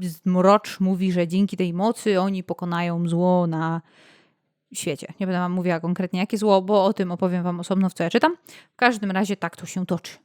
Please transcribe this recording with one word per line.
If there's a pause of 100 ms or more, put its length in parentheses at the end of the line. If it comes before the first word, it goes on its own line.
Zmrocz
mówi,
że
dzięki
tej
mocy
oni
pokonają
zło
na (920)
świecie. (120)
Nie
będę
wam
mówiła
konkretnie,
jakie
zło,
bo
o
tym
opowiem
wam
osobno,
w
co
ja
czytam. (380)
W
każdym
razie
tak
to
się
toczy.